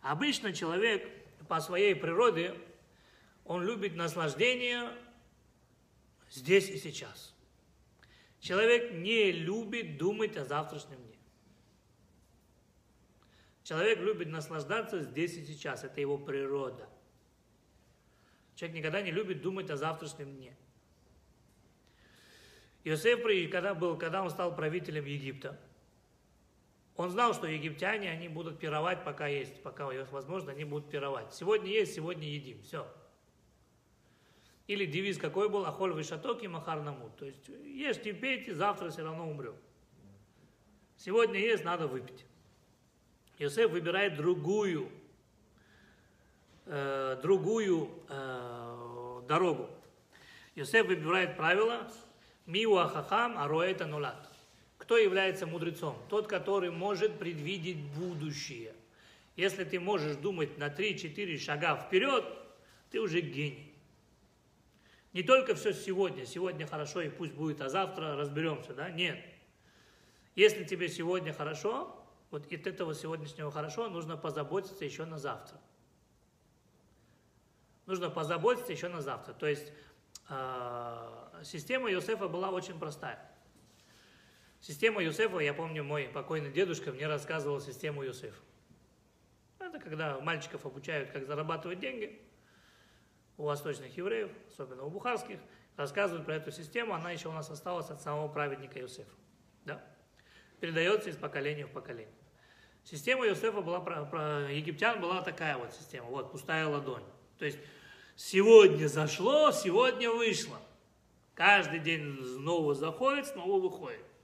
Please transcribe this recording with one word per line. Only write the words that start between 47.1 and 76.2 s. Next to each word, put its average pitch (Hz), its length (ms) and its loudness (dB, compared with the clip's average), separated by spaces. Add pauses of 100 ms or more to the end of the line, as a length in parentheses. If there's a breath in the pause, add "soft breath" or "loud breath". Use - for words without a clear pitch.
другую, 185 680 4 (180)
э, 123 1200 -10
дорогу. 151 400 2 (880 loud breath)
Иосиф 196 300 6
выбирает 175 500 2
правило 208 560 4 (540 loud breath)
«Миу 202 320 6
ахахам 196 600 2
ароэта 165 500 2
нулат». 147 460 -6 (500 loud breath)
Кто 233 140 6
является 190 500 4
мудрецом? 165 500 -4 (120)
Тот, 214 180 0
который 190 420 2
может 185 480 0
предвидеть 165 640 -4 (140)
будущее. 147 800 -6 (640 loud breath)
Если 190 260 0
ты 175 160 -2
можешь 165 380 0
думать 165 400 -2
на 143 120 -2
три-четыре 175 680 -4
шага 147 400 0
вперед, 247 480 4 (640 loud breath)
ты 226 80 -2
уже 175 220 2
гений. 139 520 -6 (1400 soft breath)
Не 180 100 -2
только 254 320 8
все 214 160 0
сегодня, 190 540 0
сегодня 170 420 -4
хорошо 151 340 -4
и 156 60 -2
пусть 147 240 -8
будет, 147 300 -4
а 135 80 -4
завтра 160 480 -2
разберемся, 147 560 -2
да? 151 160 -6
Нет. 170 340 -2 (1120 soft breath)
Если 196 300 6
тебе 175 240 -4
сегодня 165 420 -2
хорошо, 170 640 -4 (320)
вот 147 220 -10
от 160 160 -8
этого 170 260 -6
сегодняшнего 151 580 -8
хорошо 156 360 -4
нужно 165 300 -6
позаботиться 156 640 -4
еще 151 220 -8
на 160 120 -10
завтра. - 440 -10 (2250 soft breath)